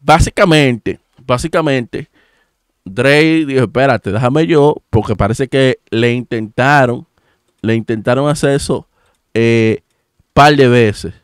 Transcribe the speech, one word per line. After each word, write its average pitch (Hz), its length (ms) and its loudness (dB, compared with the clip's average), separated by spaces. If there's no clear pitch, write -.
básicamente, 147 960 0
básicamente, 139 840 -4
Drake 147 600 0
dijo, 135 180 0
"Espérate, 117 480 -2
déjame 127 360 0
yo", 147 280 2
porque 107 260 -2
parece 110 320 -2
que 131 320 0
le 117 240 -2
intentaron, 123 920 -2
le 110 140 -2
intentaron 117 540 -2
hacer 147 220 -2
eso, 139 360 -4
eh, 113 480 0
par 147 220 6
de 135 120 4
veces. 117 460 0